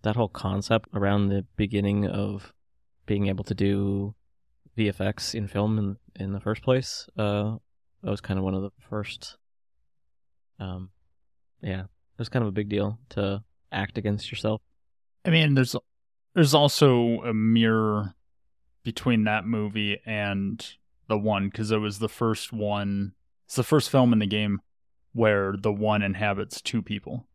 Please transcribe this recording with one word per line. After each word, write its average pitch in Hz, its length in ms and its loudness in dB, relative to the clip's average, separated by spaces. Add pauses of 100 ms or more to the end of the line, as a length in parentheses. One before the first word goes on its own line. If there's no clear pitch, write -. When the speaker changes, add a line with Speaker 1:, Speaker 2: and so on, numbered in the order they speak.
Speaker 1:
that 107 140 0
whole 113 140 2
concept 101 640 -2
around 101 360 2
the 98 160 0 (100)
beginning 101 520 0
of 101 460 -6 (540)
being 101 200 0
able 95 160 -4
to - 120 -4
do 98 580 0 (640)
V 107 140 2
F - 100 -6
X - 340 -4
in 104 140 -4
film 107 320 0
in, 101 180 -4 (180)
in 98 180 -6
the 98 60 -6
first 107 240 -4
place. - 440 -2 (100)
Uh, 104 380 -2 (480)
that 143 80 -4
was 101 100 -4
kind 95 160 -4
of 95 60 -2
one 95 100 -2
of 95 80 -4
the 98 100 -8 (180)
first, - 480 -10 (1200)
um, 92 300 -10 (720)
yeah, 95 200 -6
it - 380 -20
was 117 100 -6
kind 123 140 0
of 107 60 0
a - 20 -6
big 104 180 -4
deal 104 300 -2 (100)
to 101 340 -4 (280)
act - 260 -6
against 104 340 -4
yourself. 110 300 -4 (640)
Speaker 2:
I - 80 0
mean, 156 240 4
there's, 127 200 2 (580)
there's 151 200 6
also 127 680 6
a 120 120 -2
mirror 110 800 4 (680)
between 113 400 0
that 107 220 0
movie 104 600 -2
and 101 580 -4 (440)
The 110 100 2
One, 101 320 0
'cause 110 220 -4
it 110 60 4
was 104 200 -2
the 107 120 -2
first - 440 -2
one, 101 600 -2 (320)
it's - 100 -12
the 123 80 0
first - 260 2
film 123 240 6
in 110 60 4
the 104 80 0
game 104 340 -2 (520)
where 101 440 2
The 104 160 0
One 104 300 0
inhabits 98 580 -4
two 113 220 -4
people, 104 520 -8